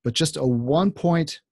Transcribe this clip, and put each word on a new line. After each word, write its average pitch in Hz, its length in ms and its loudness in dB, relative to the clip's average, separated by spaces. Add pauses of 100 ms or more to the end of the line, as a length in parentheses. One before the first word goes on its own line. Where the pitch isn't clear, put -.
but 120 80 -2
just 156 240 0
a 139 80 -2
one 131 460 2
point, 170 500 -2 (120)